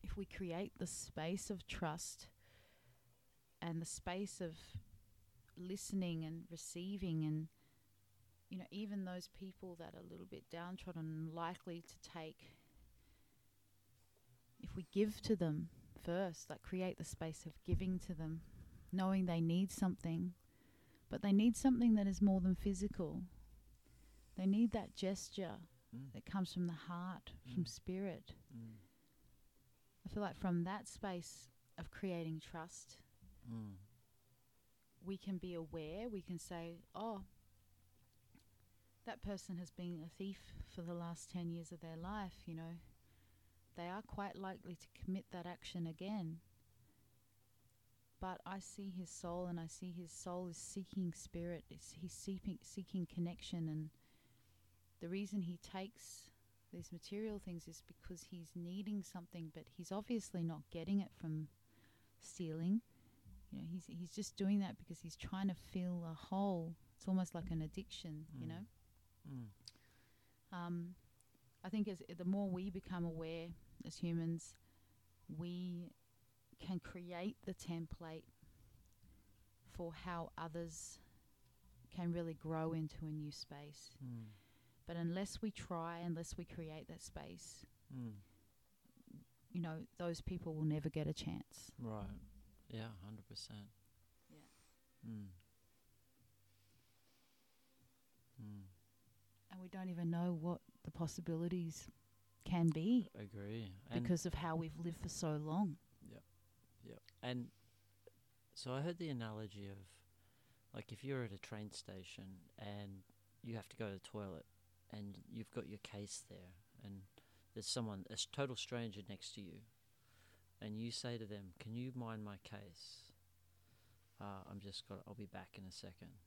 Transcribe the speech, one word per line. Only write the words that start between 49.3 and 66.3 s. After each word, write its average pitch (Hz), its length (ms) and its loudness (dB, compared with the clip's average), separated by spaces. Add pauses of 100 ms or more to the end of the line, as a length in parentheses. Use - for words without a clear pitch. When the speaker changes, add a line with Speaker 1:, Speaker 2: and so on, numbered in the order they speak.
Speaker 1:
and 175 120 0
I 165 80 -2
see 180 240 -6
his 170 220 -6
soul 180 340 -2
is 170 100 -6
seeking 185 560 0
spirit. 170 560 -4
It's, - 240 -14
he's 165 200 -6
seeking, 190 500 -4
seeking 185 440 -2
connection, 170 600 0
and 156 220 0 (1080)
the 170 80 -6
reason 196 340 2
he 175 140 0
takes - 760 -8 (420)
these 175 200 -8
material 202 480 -2
things 170 260 -6
is 165 220 -12
because - 420 -10
he's 170 240 -10
needing 185 480 0
something, 170 500 -6
but 156 140 -10
he's - 240 -8
obviously 208 540 2
not 160 160 2 (100)
getting 170 300 4
it - 100 -2 (100)
from 156 280 0 (720)
stealing. 170 600 2 (680)
You - 80 -6
know, 156 100 -4
he's, 175 180 -4
he's 170 260 -6
just - 240 -4
doing 202 240 8
that 196 180 0
because - 220 -10
he's 165 160 -10
trying 190 320 2
to 180 60 4
fill 180 540 0
a 160 60 -2
hole. 180 600 4 (200)